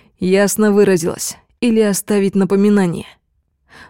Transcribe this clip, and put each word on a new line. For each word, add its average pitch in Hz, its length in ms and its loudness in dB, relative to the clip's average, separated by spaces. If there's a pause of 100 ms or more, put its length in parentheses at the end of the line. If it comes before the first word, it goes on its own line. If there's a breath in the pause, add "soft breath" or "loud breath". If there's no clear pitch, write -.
(200 soft breath)
Ясно 196 520 0
выразилась, 190 680 0 (220)
или 220 220 0
оставить 202 540 -2
напоминание. 196 720 0 (840 loud breath)